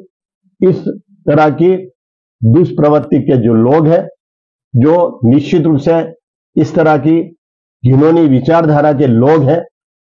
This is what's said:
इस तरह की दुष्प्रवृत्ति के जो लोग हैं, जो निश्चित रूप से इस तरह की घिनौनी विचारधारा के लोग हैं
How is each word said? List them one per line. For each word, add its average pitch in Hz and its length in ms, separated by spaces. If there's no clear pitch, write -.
इस 180 220
तरह 151 240
की 165 180
दुष्प्रवृत्ति 147 800
के 135 160
जो 117 160
लोग 135 340
हैं, 170 160
जो 160 520
निश्चित 143 380
रूप 151 160
से 165 160
इस 151 200
तरह 156 220
की 156 200
घिनौनी 151 440
विचारधारा 151 680
के 139 140
लोग 131 360
हैं 151 160